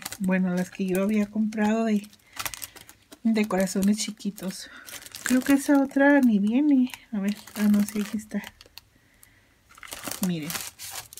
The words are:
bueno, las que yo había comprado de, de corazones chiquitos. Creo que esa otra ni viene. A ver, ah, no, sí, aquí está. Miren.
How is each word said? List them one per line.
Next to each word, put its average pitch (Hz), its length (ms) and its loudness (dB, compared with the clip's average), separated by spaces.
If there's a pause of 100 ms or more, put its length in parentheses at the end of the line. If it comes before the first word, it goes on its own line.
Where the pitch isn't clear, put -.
(200)
bueno, 185 340 0
las 180 160 -2
que - 160 -6
yo 185 180 0
había 208 220 0
comprado 214 580 0
de, 214 240 0 (1160)
de 214 240 2
corazones 190 500 2
chiquitos. - 720 -8 (540)
Creo 254 180 2
que 277 120 2
esa 277 280 4
otra 277 400 4
ni 226 180 4
viene. 254 520 4 (200)
A 208 80 -4
ver, 202 160 -2 (200)
ah, 208 80 -2
no, 208 200 6
sí, 208 160 -4
aquí 202 160 -6
está. 208 260 -6 (1800)
Miren. 170 260 -4 (680)